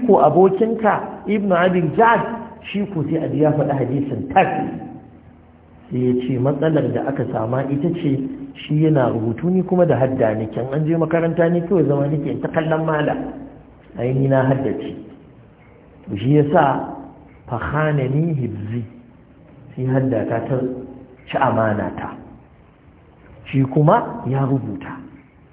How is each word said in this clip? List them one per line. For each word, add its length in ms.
ko 140
abokinka, 1040
Ibn 260
Abi 280
al-Ja'd, 420
shi 300
ko 120
sai 200
a 40
ji 120
ya 120
faɗi 260
hadisin 560
tas. 160
Sai 80
ya 140
ce 120
matsalar 540
da 140
aka 260
sama 380
ita 240
ce 240
shi 300
yana 240
rubutu, 400
ni 140
kuma 240
da 100
hadda 380
nake. 240
An 260
je 120
makaranta 520
ni 140
kawai 240
zama 220
nake 180
in 140
ta 80
kallon 360
malam. 340
Ai 160
ni 140
na 160
haddace. 520
Shi 200
ya 160
sa 420
fa 120
khanani 760
hibzi. 500
Sai 120
hadda 420
ta, 180
ta 120
ci 120
amana 580
ta. 180
Shi 180
kuma 640
ya 180
rubuta. 500